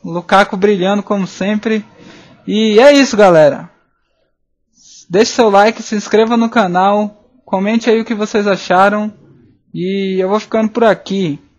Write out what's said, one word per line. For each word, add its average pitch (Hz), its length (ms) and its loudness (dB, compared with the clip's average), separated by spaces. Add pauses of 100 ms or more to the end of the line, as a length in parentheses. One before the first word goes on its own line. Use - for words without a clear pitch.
Lukaku 180 520 -2
brilhando 196 480 0
como 202 220 -4
sempre. 214 600 -4 (640)
E 214 320 2
é 285 140 6
isso, 269 240 2
galera. 165 520 4 (1400)
Deixe 208 220 0
seu 226 180 2
like, 208 340 2
se - 120 -8
inscreva 220 420 0
no 233 120 0
canal. 202 760 -2 (200)
Comente 214 440 -2
aí 226 100 2
o 220 60 -6
que 240 80 -6
vocês 208 340 -4
acharam. 202 640 0 (600)
E 190 460 -4
eu 185 100 -2
vou 214 100 0
ficando 220 300 -4
por 233 140 -2
aqui. 190 560 -2 (180)